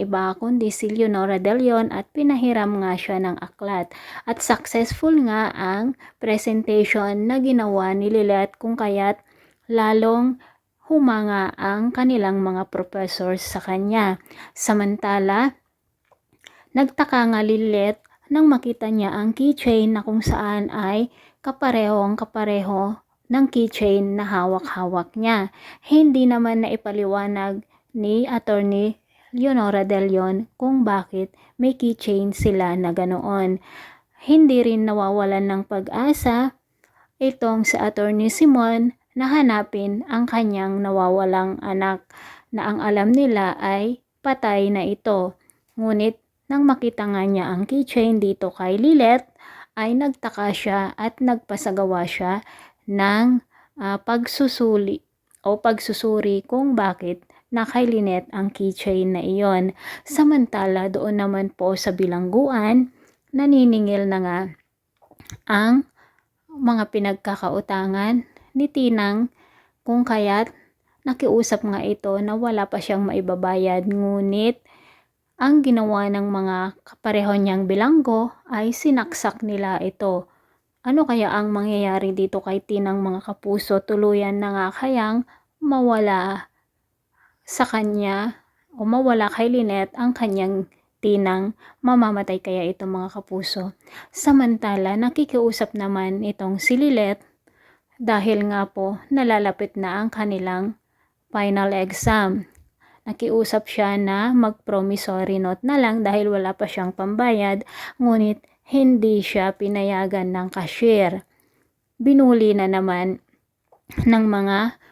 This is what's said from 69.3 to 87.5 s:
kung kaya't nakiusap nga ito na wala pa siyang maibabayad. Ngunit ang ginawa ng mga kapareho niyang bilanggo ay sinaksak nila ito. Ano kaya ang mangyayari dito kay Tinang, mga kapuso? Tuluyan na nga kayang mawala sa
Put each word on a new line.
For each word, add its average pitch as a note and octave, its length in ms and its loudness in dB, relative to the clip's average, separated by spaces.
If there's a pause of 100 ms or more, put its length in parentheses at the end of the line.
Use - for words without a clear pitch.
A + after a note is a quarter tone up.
kung A#3+ 200 0
kaya't G#3+ 480 0 (520)
nakiusap A#3 640 0
nga G3 160 -4
ito G3+ 400 -4
na G#3 120 -4
wala A3 320 -2
pa G3+ 120 -6
siyang G3+ 240 -2
maibabayad. F#3 840 -2
Ngunit G3+ 720 -2 (760)
ang C#4 280 4
ginawa G#3+ 420 2
ng G3+ 260 -2
mga F#3+ 260 -2 (280)
kapareho G#3 480 -2
niyang G3 320 0
bilanggo A#3 640 2 (160)
ay A3+ 240 -4
sinaksak A#3+ 720 -2
nila G3 400 -4
ito. F#3 480 -4 (520)
Ano C#4+ 240 2
kaya A#3 240 0
ang G#3 200 -2
mangyayari G3+ 640 -2
dito G3 280 -2
kay G3 200 -4
Tinang, G3 400 -2
mga F#3+ 200 -4
kapuso? G3+ 600 -4
Tuluyan G#3 600 0
na G3+ 80 -4
nga G3 240 -2
kayang A#3+ 520 -2 (360)
mawala G#3+ 880 0 (920)
sa - 240 -4